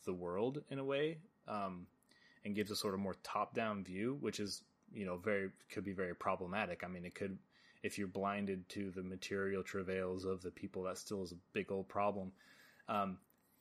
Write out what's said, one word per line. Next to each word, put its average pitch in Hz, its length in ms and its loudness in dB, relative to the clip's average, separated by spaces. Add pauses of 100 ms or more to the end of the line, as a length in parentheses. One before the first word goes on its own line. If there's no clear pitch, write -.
the 95 100 2
world 101 560 0
in 139 80 -2
a 135 60 -2
way, 147 340 2 (280)
um, 95 400 -2 (580)
and 104 100 0
gives 101 160 2
a 101 60 -2
sort 101 180 2
of 98 60 2
more 95 220 0
top-down 104 600 0
view, 101 360 0
which 110 200 0
is, 98 220 -2 (320)
you 104 100 -4
know, 90 140 0
very, 98 320 2 (200)
could 98 140 -4
be 98 80 -2
very 90 220 0
problematic. 92 680 0
I 92 60 -4
mean, 90 160 -6
it 87 100 -8
could, 95 220 -2 (460)
if 104 160 -2
you're 98 100 0
blinded 98 600 0
to 98 200 -2
the 92 120 -4
material 95 600 0
travails 92 600 0
of 92 180 0
the 90 80 -4
people, 95 340 -4
that 92 120 0
still 98 260 -2
is 87 100 -4
a 87 40 -10 (160)
big 101 180 0
old 98 180 0
problem. 101 440 2 (560)
Um, 98 300 4 (420)